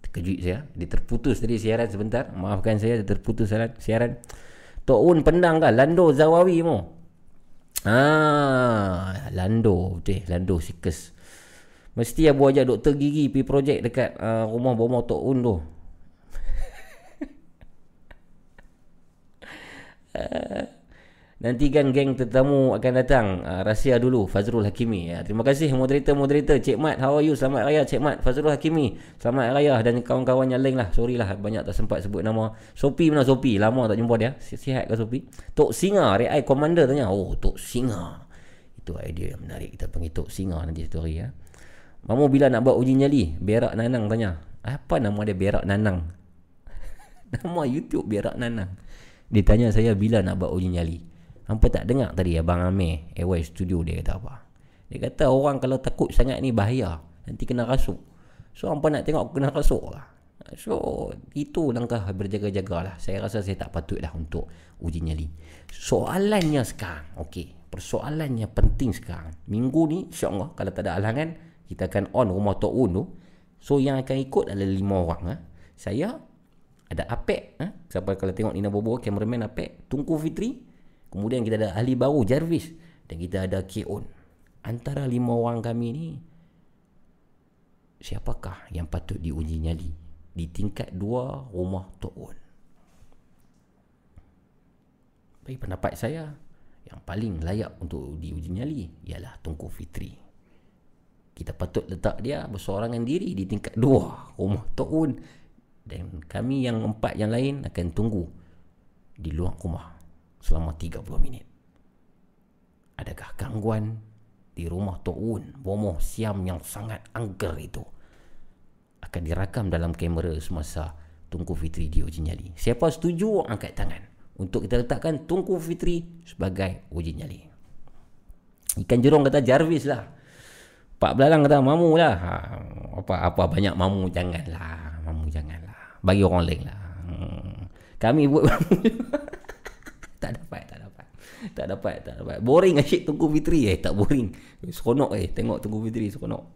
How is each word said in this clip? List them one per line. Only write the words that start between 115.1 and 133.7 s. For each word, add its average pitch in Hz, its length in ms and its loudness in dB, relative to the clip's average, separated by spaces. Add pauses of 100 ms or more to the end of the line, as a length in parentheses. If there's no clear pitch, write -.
Un, 110 400 -6
bomoh 101 480 -4
Siam 104 400 -4
yang 90 160 -4
sangat - 560 -12
angker 95 460 -6
itu, 90 180 -12 (1200)
akan - 240 -10
dirakam 95 480 -2
dalam 85 240 -2
kamera 82 480 -2
semasa 78 480 -8 (400)
Tunku 85 240 -6
Fitri 80 320 -4
diuji - 320 0
nyali? - 400 -8
Siapa 120 320 2
setuju, 180 560 -2
angkat - 240 -8
tangan - 320 -2 (380)
untuk 95 260 -4
kita 120 160 0
letakkan 143 400 -4
Tunku 185 380 -2
Fitri 170 420 -2 (240)
sebagai 92 640 -6
uji 82 240 -6
nyali. 80 240 -12 (1400)
Ikan 123 160 2
Jerung 147 240 6
kata 135 160 4
Jarvis 143 480 2
lah. 127 160 -4 (920)
Pak - 160 2
Belalang 147 320 6
kata 143 160 6
Mamu 156 320 6
lah. 156 240 6
Ha, 87 160 -6 (720)
apa, 95 100 -2 (140)
apa 90 160 2
banyak 87 320 0